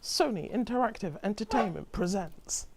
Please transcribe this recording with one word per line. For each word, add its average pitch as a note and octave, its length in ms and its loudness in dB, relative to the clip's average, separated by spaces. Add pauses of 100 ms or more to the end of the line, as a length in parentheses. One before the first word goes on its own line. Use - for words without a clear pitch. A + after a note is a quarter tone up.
Sony B3 520 0
Interactive A3 680 0
Entertainment G#3 680 0
presents. - 840 -2